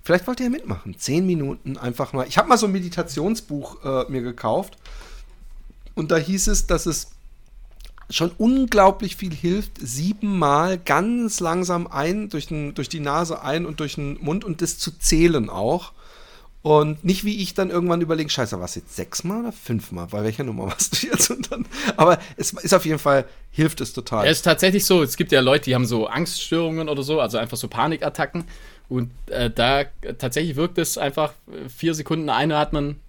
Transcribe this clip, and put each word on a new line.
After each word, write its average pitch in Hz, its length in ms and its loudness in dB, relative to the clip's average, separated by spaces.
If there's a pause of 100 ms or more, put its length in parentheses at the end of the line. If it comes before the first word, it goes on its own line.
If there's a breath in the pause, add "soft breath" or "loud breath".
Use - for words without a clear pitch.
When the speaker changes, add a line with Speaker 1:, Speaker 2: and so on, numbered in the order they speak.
Speaker 1:
vielleicht 175 240 2
wollt 254 140 -4
ihr 254 60 -2
ja 240 40 0
mitmachen. 98 480 -6
Zehn 160 260 0
Minuten 139 520 -2
einfach 123 360 -6
mal. 131 160 -2
Ich - 80 0
habe 214 120 4
mal 247 100 6
so 220 80 2
ein 190 60 2
Meditationsbuch, 175 1120 -4
äh, 135 260 -2
mir 131 120 -4
gekauft. 123 540 -4 (1200 loud breath)
Und 160 160 -4
da 170 60 4
hieß 185 320 0
es, 208 180 4
dass 165 200 0
es - 240 -4 (1000)
schon 175 280 0
unglaublich 214 760 6
viel 185 180 -6
hilft, 185 460 0
siebenmal 170 1000 2
ganz 208 600 0
langsam 175 460 0
ein, 175 420 -2
durch 156 200 -6
den, 147 260 -6
durch 143 140 -6
die 165 120 -8
Nase 151 420 -2
ein 160 240 -2
und 156 140 -8
durch 147 140 -4
den 143 260 -6
Mund 160 240 -2
und 175 180 -4
das - 160 -4
zu - 200 -4
zählen 160 500 4
auch. 113 440 -2 (680 loud breath)
Und 151 440 4
nicht 190 180 2
wie 208 160 -2
ich 185 140 -4
dann 185 160 0
irgendwann 175 320 2
überlege, 160 260 0
„Scheiße, 110 320 -2
war's 90 140 -8
jetzt - 200 -12
sechsmal 175 460 -6
oder 233 120 -6
fünfmal? 90 580 -6
Bei 104 140 -4
welcher 110 200 -2
Nummer 107 220 -6
warst - 360 -2
du 262 40 -4
jetzt?“ 339 240 2
Und 254 200 -6
dann, 240 140 -6 (320 loud breath)
aber 170 220 6 (180 loud breath)
es - 160 -4
ist - 220 2
auf 180 100 6
jeden 156 140 0
Fall, 139 260 4 (260 loud breath)
hilft 156 300 2
es 127 140 -6
total. 117 320 0
Speaker 2:
Ja, 147 40 8
ist 160 120 2
tatsächlich 185 420 4
so. 180 180 6
Es 131 140 0
gibt - 160 0
ja 135 80 8
Leute, 131 260 4
die 127 80 2
haben 123 120 2
so 110 200 0
Angststörungen 160 840 -2
oder 139 120 -2
so, 151 160 0
also 113 200 2
einfach 117 180 -4
so 113 120 -6
Panikattacken. 151 760 -2 (460 loud breath)
Und, 127 200 -2 (200)
äh, 123 180 0
da 131 360 2 (340)
tatsächlich 143 380 -4
wirkt 175 200 -2
es - 220 -2
einfach, 147 340 -2 (160)
äh, - 220 -14
vier 160 240 -2
Sekunden 156 340 -2
einatmen 147 680 0 (120)